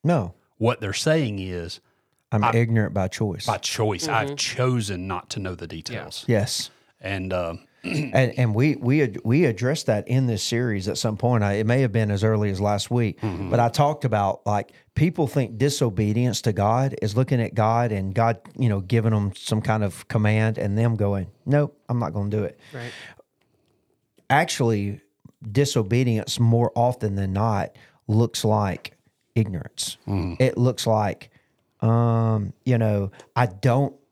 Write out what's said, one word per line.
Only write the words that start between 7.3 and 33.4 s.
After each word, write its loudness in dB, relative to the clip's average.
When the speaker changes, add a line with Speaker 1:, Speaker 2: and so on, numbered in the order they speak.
Speaker 2:
uh, -4
<clears throat> -20
Speaker 1:
And, -4
and 0
we, 2
we 2
ad-, -4
we 2
addressed -2
that 0
in 2
this -2
series -2
at -4
some -4
point. 2
I, 2
it 0
may 4
have 2
been 2
as 0
early 2
as -4
last 0
week, 0
Speaker 2:
Mm-hmm. -4
Speaker 1:
but 4
I 4
talked 0
about, 0
like, -2
people 2
think -2
disobedience 0
to 0
God 2
is -2
looking 2
at -2
God 2
and -2
God, 2
you 2
know, 2
giving 2
them 0
some -2
kind 0
of -6
command 2
and -2
them 2
going, 0
"Nope, 0
I'm 0
not -2
gonna -2
do -2
it." -8
Speaker 3:
Right. -12
Speaker 1:
Actually, 0
disobedience 0
more 4
often 0
than -2
not -2
looks 2
like 0
ignorance. -4
Speaker 2:
Mm-hmm. -2
Speaker 1:
It 2
looks 0
like, -2
um, 2
you 2
know, 0
"I 4